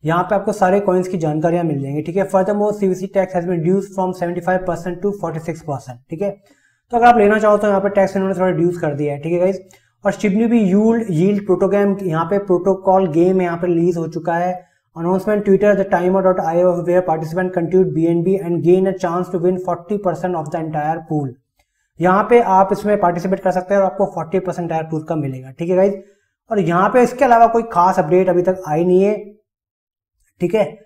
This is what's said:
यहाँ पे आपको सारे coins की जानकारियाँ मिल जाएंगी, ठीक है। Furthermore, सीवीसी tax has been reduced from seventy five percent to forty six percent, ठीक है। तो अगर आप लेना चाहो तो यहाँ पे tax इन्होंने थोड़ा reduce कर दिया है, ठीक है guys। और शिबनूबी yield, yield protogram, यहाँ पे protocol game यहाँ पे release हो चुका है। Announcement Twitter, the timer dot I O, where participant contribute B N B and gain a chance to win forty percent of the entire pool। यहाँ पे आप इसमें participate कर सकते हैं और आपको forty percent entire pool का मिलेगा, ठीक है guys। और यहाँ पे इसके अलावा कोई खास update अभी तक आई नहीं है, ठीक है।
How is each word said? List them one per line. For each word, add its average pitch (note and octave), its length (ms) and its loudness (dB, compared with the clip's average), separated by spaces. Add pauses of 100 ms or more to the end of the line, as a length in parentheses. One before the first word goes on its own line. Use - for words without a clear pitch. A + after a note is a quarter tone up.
यहाँ E3 180 0
पे F3+ 120 -2
आपको G3+ 180 -2
सारे F#3+ 280 2
coins F#3 280 0
की F#3 100 -6
जानकारियाँ D#3+ 460 -2
मिल C#3+ 180 -2
जाएंगी, C#3 200 -6
ठीक E3+ 140 -6
है। F#3+ 140 -2
Furthermore, G#3 420 0
सीवीसी F#3+ 340 -2
tax F#3+ 200 -2 (100)
has F3 80 -2
been F3 140 -2
reduced F#3 400 -2
from F#3 160 -2
seventy F3 300 -6
five F#3 240 -2
percent F3 280 -6
to G3 160 -4 (120)
forty D#3+ 160 -6
six D#3 180 -8
percent, C3 380 -10 (140)
ठीक E3 120 -8
है। G3+ 80 -2 (600)
तो A#3+ 60 -2
अगर A#3 100 4
आप A#3 120 6
लेना G#3+ 200 4
चाहो G#3 180 4
तो G#3 120 0
यहाँ G3 120 2
पे G3 80 -2
tax G3 280 0
इन्होंने F#3+ 180 -2
थोड़ा F3+ 120 0
reduce F3 320 0
कर D3+ 160 -4
दिया C#3+ 200 -4
है, C3 60 -10
ठीक D#3+ 120 -4
है F3 60 0
guys। F#3 220 0 (460)
और G3 60 0
शिबनूबी A3 460 2
yield, A3 520 4
yield G3 360 0
protogram, G3 560 2
यहाँ E3 220 -2
पे G3 140 -2
protocol F#3+ 680 2
game F3+ 360 2
यहाँ E3+ 140 -2
पे E3+ 100 -6
release E3+ 300 0
हो E3 120 -4
चुका E3 260 -4
है। F3+ 340 -4 (300)
Announcement F#3+ 500 -2
Twitter, G3+ 260 4
the F#3+ 200 -2
timer F#3 280 2
dot F#3 220 2
I D#3+ 120 0
O, F3+ 160 4 (120)
where F3 240 2
participant E3 500 -4
contribute F3+ 400 2
B E3 100 2
N E3+ 140 2
B F#3+ 240 0
and E3+ 180 -2
gain F#3+ 300 4
a - 0 - (100)
chance F3 240 -2
to F3+ 160 -4
win F#3 140 2
forty F3+ 400 -6 (100)
percent F3 300 -4
of D#3+ 100 -6
the D#3+ 160 -6
entire D#3 360 -4 (120)
pool। D3 160 -2 (720)
यहाँ F#3 300 2
पे A#3+ 100 8
आप F#3+ 320 4
इसमें G#3 280 0
participate F3+ 400 -2
कर F#3 100 0
सकते F#3 240 -2
हैं G3+ 80 2
और F#3+ 40 2
आपको F#3+ 320 -2
forty F3+ 280 -4
percent E3+ 240 -6
entire D#3+ 240 -4
pool D3+ 140 -6
का E3 80 -2
मिलेगा, C3 340 -6
ठीक E3+ 200 -8
है F3+ 60 2
guys। G3 180 2 (560)
और G#3+ 100 -2
यहाँ F3 280 2
पे B3 140 4
इसके B3 220 0
अलावा A#3 220 6
कोई A#3 160 2
खास F#3 360 0
update F3+ 300 2
अभी F3 140 2
तक F#3 260 -2
आई D#3 160 0
नहीं F3+ 180 4
है, G#3 380 -4 (1000)
ठीक F3 140 -2
है। G#3 320 0